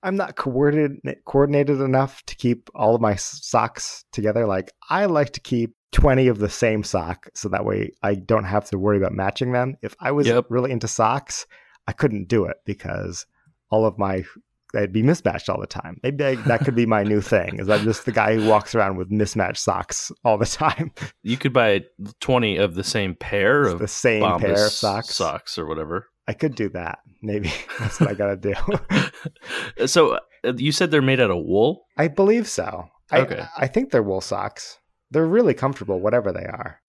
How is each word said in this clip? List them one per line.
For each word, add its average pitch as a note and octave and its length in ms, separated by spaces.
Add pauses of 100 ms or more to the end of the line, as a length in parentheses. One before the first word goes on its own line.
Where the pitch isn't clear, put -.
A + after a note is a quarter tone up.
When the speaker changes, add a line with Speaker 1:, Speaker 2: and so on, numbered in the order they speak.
Speaker 1:
I'm F#3+ 120
not G3 200
coordinated, C#3+ 640 (260)
coordinated C#3+ 560
enough C3 460
to - 80
keep A#2+ 400
all A2+ 200
of A2+ 60
my G#2+ 120
s-, - 320
socks - 680
together. G#2+ 340
Like, F#2+ 260 (180)
I F#3+ 160
like D3+ 280
to - 80
keep A#2 340 (160)
twenty C3 360
of A2+ 120
the G#2 100
same A2 340
sock F2 500
so - 160
that G2+ 160
way G2+ 260 (120)
I G2+ 120
don't G2 280
have G2 260
to G2+ 80
worry G2+ 200
about F#2+ 160
matching G2+ 400
them. B2+ 280
If - 180
I C3 120
was D3 160
Speaker 2:
Yep. A#2+ 220
Speaker 1:
really B2 220
into A2+ 160
socks, - 600 (400)
I A2+ 60
couldn't G#2+ 340
do G#2+ 180
it - 200
because F#2+ 600 (460)
all A2 140
of G#2 120
my, F#2+ 260 (500)
they'd G2+ 200
be A2 100
mismatched - 460
all G2 100
the G2+ 80
time. - 340
Maybe C#3 220
I, C3+ 120
that A#2 280
could C3+ 120
be A#2 100
my A2 180
new G#2 180
thing, F#2+ 380
is G2 100
I'm G#2 140
just A2 220
the A#2+ 60
guy G#2+ 240
who A2 120
walks G#2+ 280
around G2 220
with F#2 140
mismatched G#2 500
socks - 500 (120)
all A2 140
the A2 80
time. - 520
<laughs> - 40 (220)
Speaker 2:
You A2+ 140
could C#3 160
buy G#2+ 280 (400)
twenty A#2+ 360
of F2+ 180
the F#2+ 100
same F#2+ 300
pair G#2+ 480
Speaker 1:
It's G2 100
Speaker 2:
of E2+ 60
Speaker 1:
the G#2 80
same A2 340 (180)
pair G2 140
of G2 60
Speaker 2:
Bombas G#2+ 120
Speaker 1:
socks. G#2 440
Speaker 2:
socks - 420
or E2 80
whatever. D#2+ 420 (200)
Speaker 1:
I G#2+ 60
could D3 220
do G#2 140
that. F2 300 (240)
Maybe G#2 280 (140)
<laughs> - 140
that's G#2+ 200
what E3 100
I G#2 40
gotta G2+ 240
do. G2 220
<laughs> - 40 (1200)
Speaker 2:
So, D3 320 (240)
uh, B2+ 140
you C#3 140
said D#3+ 200
they're D3+ 100
made C3 180
out A2 120
of F2 140
wool? G#2+ 400 (120)
Speaker 1:
I D#3 100
believe G3+ 400
so. F2+ 420 (220)
I, - 100
Speaker 2:
Okay. B2+ 220 (140)
Speaker 1:
I C3+ 100
think C4 240
they're A#2 120
wool F#2+ 180
socks. - 560 (340)
They're D#3 140
really F#3 280
comfortable, G2+ 460
whatever G#2 320
they F#2 140
are. - 440